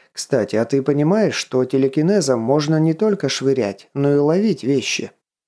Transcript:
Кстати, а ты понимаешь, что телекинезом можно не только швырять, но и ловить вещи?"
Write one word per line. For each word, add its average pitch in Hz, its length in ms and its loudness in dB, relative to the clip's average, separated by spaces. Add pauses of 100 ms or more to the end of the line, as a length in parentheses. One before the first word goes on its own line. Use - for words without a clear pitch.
(140)
Кстати, - 400 -2
а 113 100 2
ты 139 160 0
понимаешь, 147 540 0
что - 300 -2
телекинезом 139 760 0
можно 147 400 0
не 160 160 2
только 196 340 -2
швырять, 131 680 -2
но 143 200 0
и - 20 4
ловить 170 460 0
вещи?" 113 480 -2 (380)